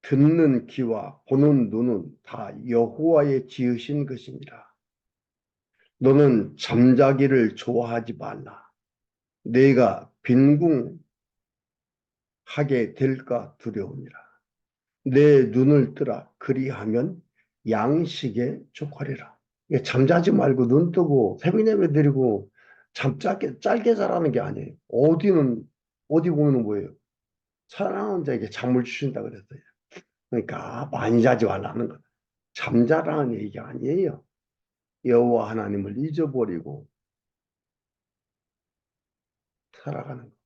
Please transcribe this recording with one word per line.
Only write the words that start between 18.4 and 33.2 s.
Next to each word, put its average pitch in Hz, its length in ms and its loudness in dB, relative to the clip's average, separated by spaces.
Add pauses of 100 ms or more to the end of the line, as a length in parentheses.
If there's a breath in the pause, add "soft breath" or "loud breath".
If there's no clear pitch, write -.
족하리라." - 640 -12 (320)
이게 156 120 0
잠자지 170 520 2
말고 135 340 2
눈 160 240 4
뜨고 143 500 0
새벽 220 240 0
예배 196 280 0
드리고 131 580 0 (400 soft breath)
잠 - 260 -4
짧게, - 420 -6
짧게 233 360 0
자라는 175 380 -2
게 117 80 0
아니에요. 101 340 -10 (140)
어디는, 151 800 2 (400)
어디 160 200 2
보면은 143 340 2
뭐예요? 104 300 -6 (720)
사랑하는 196 580 -6
자에게 110 240 -4
잠을 127 340 -2
주신다 123 380 -8
그랬어요. 107 400 -16 (680 loud breath)
그러니까 117 580 -8
많이 113 340 0
자지 117 240 2
말라는 98 420 -6
거예요. - 140 -16 (520)
잠자라는 147 840 0